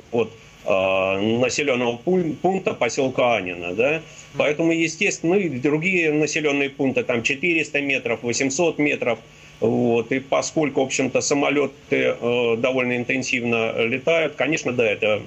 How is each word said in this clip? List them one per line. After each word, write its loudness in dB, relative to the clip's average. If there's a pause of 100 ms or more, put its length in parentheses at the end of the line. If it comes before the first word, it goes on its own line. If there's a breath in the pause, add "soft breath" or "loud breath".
(120)
от, 0 (360 loud breath)
э, 2 (200)
населённого 0
пун-, 0
пункта -2
посёлка 0
Аннино, -6
да. 0 (360 loud breath)
Поэтому, 2
естественно, 0
ну 4
и 0
другие 0
населённые 0
пункты, 0
там -2
четыреста 0
метров, -2
восемьсот 0
метров. 0 (420 loud breath)
Вот. 2
И 0
поскольку, 0
в 4
общем-то, 0
самолёты, 0 (160)
э, 0
довольно 0
интенсивно -2
летают, 0
конечно, -2
да, 2
это, 0